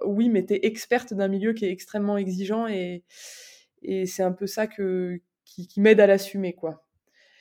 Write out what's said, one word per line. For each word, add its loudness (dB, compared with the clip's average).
Oui, 0
mais 2
t'es -2
experte -2
d'un -2
milieu 0
qui -6
est -2
extrêmement -4
exigeant -4
et, -8
et -4
c'est -4
un 0
peu -8
ça -4
que, -4
qui, -18
qui -8
m'aide 8
à 10
l'assumer, 2
quoi. » -10